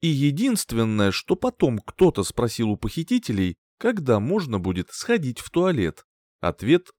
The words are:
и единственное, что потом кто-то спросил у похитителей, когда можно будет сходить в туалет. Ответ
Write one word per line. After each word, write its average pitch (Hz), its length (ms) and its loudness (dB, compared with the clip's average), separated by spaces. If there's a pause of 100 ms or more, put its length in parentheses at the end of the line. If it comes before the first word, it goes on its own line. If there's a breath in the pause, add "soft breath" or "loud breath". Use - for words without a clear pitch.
и 165 80 0
единственное, 139 1040 0
что - 240 -2
потом 135 420 0
кто-то - 460 2
спросил 113 460 -2
у 104 60 0
похитителей, 107 800 -2 (240)
когда 160 400 0
можно 135 400 -2
будет 90 320 -2
сходить 156 480 -4
в - 120 -16
туалет. 170 540 0 (360)
Ответ 113 480 0 (100)